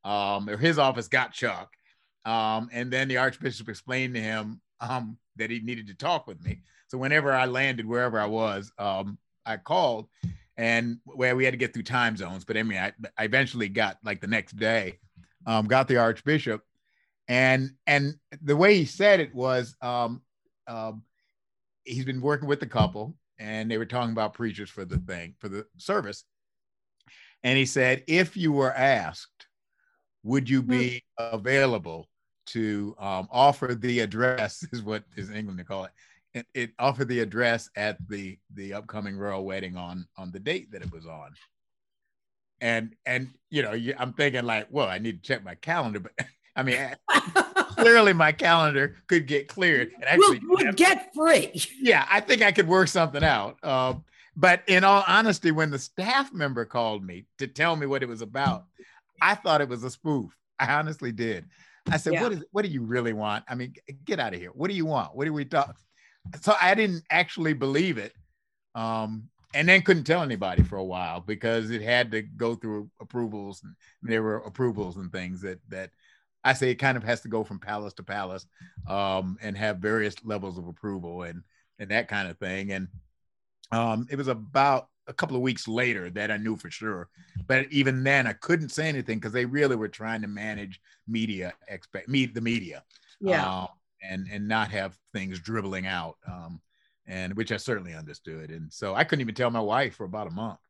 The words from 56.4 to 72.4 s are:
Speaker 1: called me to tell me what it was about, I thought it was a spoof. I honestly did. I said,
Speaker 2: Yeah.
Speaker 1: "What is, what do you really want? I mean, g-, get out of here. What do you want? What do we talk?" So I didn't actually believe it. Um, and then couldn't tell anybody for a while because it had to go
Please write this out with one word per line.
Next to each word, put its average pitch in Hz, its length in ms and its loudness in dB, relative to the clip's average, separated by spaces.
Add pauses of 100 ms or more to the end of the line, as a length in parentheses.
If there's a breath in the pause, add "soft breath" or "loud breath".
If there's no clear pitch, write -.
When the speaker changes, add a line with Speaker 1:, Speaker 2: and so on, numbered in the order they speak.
Speaker 1:
called 110 400 -2
me - 220 -12 (100)
to 135 100 -6
tell 160 280 0
me 147 100 -2
what 135 160 -2
it 123 80 -4
was 113 140 -10
about, 120 420 -2 (560 soft breath)
I 190 140 4
thought 160 260 2
it 139 80 -2
was 120 140 -8
a 127 80 -6
spoof. 147 440 -4 (240)
I 131 140 2
honestly 151 380 -4
did. 107 340 -4 (440 soft breath)
I 160 80 2
said, - 160 0
Speaker 2:
Yeah. 220 100 2
Speaker 1:
"What 240 100 0
is, 156 180 -8
what 208 140 0
do 180 60 -4
you 135 100 -4
really 117 320 0
want? 107 340 -4
I 127 80 -8
mean, 123 180 -8
g-, - 300 -20
get 190 160 -4
out 113 140 -2
of 87 60 -10
here. 87 120 -12
What 165 180 -4
do 202 60 -4
you 165 120 -2
want? 107 280 -2
What 139 100 -4
do 160 80 -4
we 143 120 -4
talk?" 143 320 0 (640)
So 208 180 4
I 180 140 6
didn't 196 380 2
actually 160 420 0
believe 139 460 0
it. 104 140 -10 (600)
Um, 110 560 -4 (240)
and 151 140 2
then 185 140 8
couldn't 170 220 4
tell 165 180 4
anybody 98 400 0
for - 160 4
a 95 60 -4
while 90 380 -6
because 110 500 -2
it 113 100 -4
had 120 300 2
to 110 100 -2
go 117 340 -4